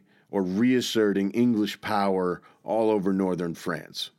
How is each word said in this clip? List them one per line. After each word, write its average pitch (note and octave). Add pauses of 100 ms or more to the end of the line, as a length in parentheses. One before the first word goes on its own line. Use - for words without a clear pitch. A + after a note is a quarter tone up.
(320)
or G2
reasserting G#2
English A2+
power F#2+ (220)
all A2
over G2+
northern F2+
France. -